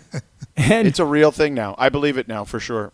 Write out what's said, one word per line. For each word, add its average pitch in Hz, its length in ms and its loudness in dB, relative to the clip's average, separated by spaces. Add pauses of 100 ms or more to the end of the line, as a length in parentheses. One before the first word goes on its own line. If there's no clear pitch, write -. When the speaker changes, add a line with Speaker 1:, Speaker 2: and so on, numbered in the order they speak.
(600)
Speaker 1:
And 202 280 4
Speaker 2:
It's 147 100 0
a 175 80 2
real 147 260 4
thing 151 220 0
now. 107 240 -4
I 131 120 2
believe 143 280 0
it 123 100 -4
now 107 160 -6
for 113 160 -8
sure. 107 340 -6